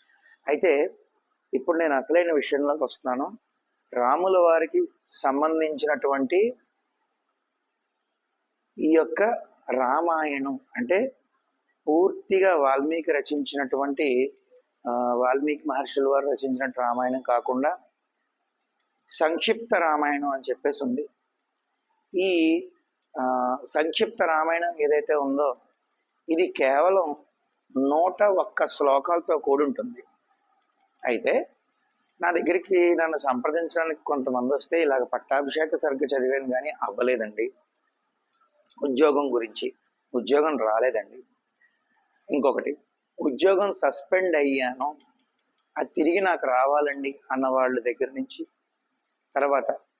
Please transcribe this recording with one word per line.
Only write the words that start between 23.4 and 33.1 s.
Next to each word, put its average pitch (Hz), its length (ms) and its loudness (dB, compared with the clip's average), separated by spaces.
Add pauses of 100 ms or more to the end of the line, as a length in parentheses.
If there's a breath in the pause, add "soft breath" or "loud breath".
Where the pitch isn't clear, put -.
సంక్షిప్త 160 580 -2
రామాయణం 165 420 0 (120)
ఏదైతే 147 400 2
ఉందో 139 240 0 (800)
ఇది 165 180 2 (140)
కేవలం 160 480 4 (680)
నూట 151 440 2 (240)
ఒక్క - 220 -2 (100)
శ్లోకాలతో 151 680 2
కూడి 139 220 2
ఉంటుంది. 120 360 -6 (1040)
అయితే 123 300 0 (880)
నా 175 160 0
దగ్గరికి 175 420 2 (200)
నన్ను 160 260 0